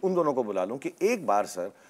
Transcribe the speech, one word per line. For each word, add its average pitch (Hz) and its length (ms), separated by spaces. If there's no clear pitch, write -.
उन 190 100
दोनों 160 200
को 123 100
बुला 95 220
लूं 107 120
कि - 240
एक 196 260
बार 101 180
सर, 90 260